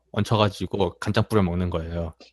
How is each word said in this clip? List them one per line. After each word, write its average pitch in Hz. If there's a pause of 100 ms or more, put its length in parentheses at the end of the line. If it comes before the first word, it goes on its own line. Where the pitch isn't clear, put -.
(120)
얹혀가지고 101
간장 107
뿌려 107
먹는 90
거예요. 82 (180)